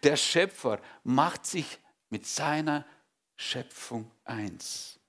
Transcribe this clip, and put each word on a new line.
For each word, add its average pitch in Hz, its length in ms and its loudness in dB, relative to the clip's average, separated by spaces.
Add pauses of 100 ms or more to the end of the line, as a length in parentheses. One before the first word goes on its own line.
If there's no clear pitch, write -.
Der 147 120 8
Schöpfer 143 640 2 (240)
macht 139 420 2
sich 165 200 -2 (440)
mit 107 160 -6
seiner 151 600 0 (500)
Schöpfung - 760 -6 (120)
eins. - 840 -8